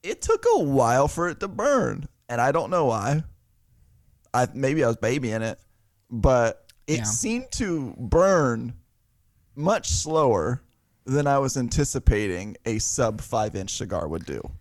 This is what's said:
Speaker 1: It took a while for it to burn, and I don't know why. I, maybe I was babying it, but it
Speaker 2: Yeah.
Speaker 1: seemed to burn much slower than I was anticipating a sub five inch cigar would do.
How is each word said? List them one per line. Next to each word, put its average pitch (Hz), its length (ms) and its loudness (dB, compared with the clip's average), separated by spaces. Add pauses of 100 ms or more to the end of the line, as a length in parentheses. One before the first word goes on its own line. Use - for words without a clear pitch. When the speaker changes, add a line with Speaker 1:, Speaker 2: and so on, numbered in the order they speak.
Speaker 1:
It - 200 -8
took - 220 0 (100)
a 330 60 4
while 135 480 4
for 170 200 -2
it 160 120 -6
to 196 80 -4
burn, 202 600 0 (200)
and 120 120 -2
I 131 120 4
don't 160 180 0
know 170 160 2
why. 117 380 0 (1080)
I, 123 220 2
maybe 135 300 0
I - 20 4
was 117 100 0
babying 113 460 -2
it, 113 160 -6 (520)
but 120 640 2 (140)
it 147 120 0
Speaker 2:
Yeah. 117 60 -4
Speaker 1:
seemed 226 480 -4
to 165 460 -4
burn 127 760 2 (840)
much 180 320 0
slower 127 760 2 (420)
than 143 220 0
I 139 120 2
was 135 180 0
anticipating 107 1080 0
a 113 140 -2
sub 110 420 -2
five 110 360 -4
inch 95 200 -8
cigar 87 320 -6
would 80 180 -8
do. 67 140 -8 (200)